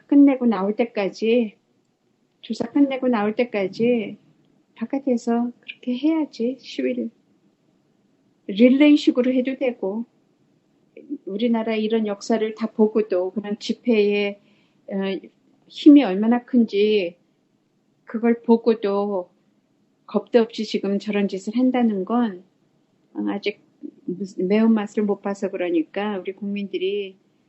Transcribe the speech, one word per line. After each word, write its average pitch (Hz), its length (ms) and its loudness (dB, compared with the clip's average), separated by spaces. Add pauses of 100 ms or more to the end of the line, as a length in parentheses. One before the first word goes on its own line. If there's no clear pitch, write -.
끝내고 277 440 6
나올 208 300 0
때까지, 220 800 -2 (840)
조사 233 300 -8
끝내고 262 380 2
나올 214 260 0
때까지 214 840 -2 (600)
바깥에서 240 760 -2 (100)
그렇게 - 360 -10
해야지, 277 640 -2
시위를. 247 500 -6 (1400)
릴레이식으로 254 840 4
해도 262 240 -2
되고, 233 480 -6 (1200)
우리나라 226 500 -2
이런 214 320 -2
역사를 214 480 -4
다 220 160 -8
보고도, 208 640 0
그런 208 260 -8
집회의, 208 840 0 (480)
어, 202 80 -8 (720)
힘이 285 360 8
얼마나 220 400 0
큰지 214 720 2 (880)
그걸 233 380 -2
보고도 202 880 0 (760)
겁도 - 320 0
없이 220 260 0
지금 196 360 -4
저런 202 260 -2
짓을 196 300 -6
한다는 240 480 0
건, 214 400 -4 (680)
어, 208 160 -6
아직 202 300 -6 (440)
무슨 185 420 -6
매운맛을 214 560 2
못 202 200 -2
봐서 202 280 -6
그러니까 185 680 -4
우리 190 140 -10
국민들이 196 840 -6 (320)